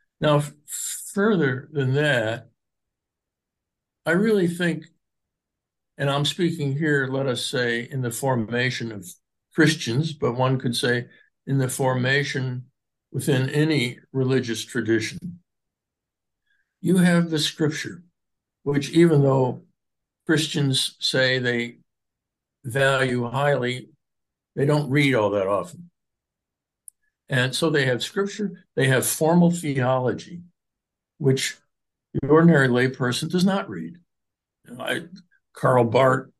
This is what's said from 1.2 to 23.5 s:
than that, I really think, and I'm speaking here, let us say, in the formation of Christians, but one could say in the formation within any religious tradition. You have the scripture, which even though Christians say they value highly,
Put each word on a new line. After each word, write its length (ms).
than 220
that, 540
I 60
really 360
think, 380
and 140
I'm 140
speaking 520
here, 340
let 160
us 180
say, 460
in 120
the 80
formation 800
of 160
Christians, 580
but 240
one 220
could 180
say 300
in 120
the 100
formation 960
within 380
any 480
religious 520
tradition. 760
You 180
have 320
the 80
scripture, 640
which 260
even 320
though 400
Christians 720
say 400
they 400
value 640
highly, 600